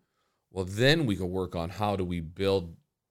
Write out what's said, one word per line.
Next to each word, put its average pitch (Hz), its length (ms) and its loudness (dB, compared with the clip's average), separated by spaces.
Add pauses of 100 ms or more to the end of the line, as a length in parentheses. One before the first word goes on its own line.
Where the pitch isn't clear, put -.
(500)
Well, 92 160 -2
then 131 400 4
we 101 100 0
can 90 140 -4
work 90 260 -2
on 82 140 -4
how 104 260 -2
do 92 80 -2
we 87 160 -2
build 87 560 -2 (340)